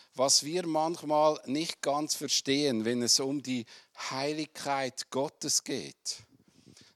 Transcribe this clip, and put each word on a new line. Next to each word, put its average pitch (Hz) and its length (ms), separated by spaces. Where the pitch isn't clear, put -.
was 135 300
wir 175 220
manchmal 156 800
nicht 151 360
ganz 147 320
verstehen, 135 680
wenn 120 180
es 117 180
um 139 220
die 123 240
Heiligkeit 139 1000
Gottes 139 540
geht. - 580